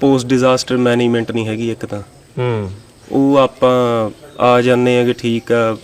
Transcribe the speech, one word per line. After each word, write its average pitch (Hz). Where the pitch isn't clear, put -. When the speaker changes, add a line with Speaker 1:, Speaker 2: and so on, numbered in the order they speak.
Speaker 1:
ਪੋਸਟ 135
ਡਿਜ਼ਾਸਟਰ 127
ਮੈਨੇਜਮੈਂਟ 120
ਨਹੀਂ 113
ਹੈਗੀ 110
ਇੱਕ 110
ਤਾਂ। 104
Speaker 2:
ਹੂੰ। 117
Speaker 1:
ਉਹ 139
ਆਪਾਂ 127
ਆ 123
ਜਾਂਦੇ 123
ਆ 120
ਕਿ 123
ਠੀਕ 117
ਆ, 113